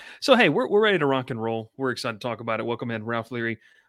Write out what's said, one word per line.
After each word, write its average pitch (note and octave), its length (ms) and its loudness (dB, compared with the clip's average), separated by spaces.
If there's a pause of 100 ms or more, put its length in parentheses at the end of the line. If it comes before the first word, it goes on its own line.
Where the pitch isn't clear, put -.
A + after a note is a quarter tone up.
(200)
So, C4+ 160 6
hey, A3+ 140 6
we're, G#3 180 0
we're G3+ 160 4
ready G3+ 160 4
to D3 60 2
rock C3+ 260 0
and A2+ 100 -6
roll. A2+ 360 -4
We're C3+ 140 -2
excited A2+ 280 -6
to - 80 -8
talk A#2 140 -6
about A2+ 180 -4
it. A2+ 60 -4
Welcome A#2 260 -4
in, A2 140 -6
Ralph A#2 260 -6
Leary, A#2 260 -4 (320)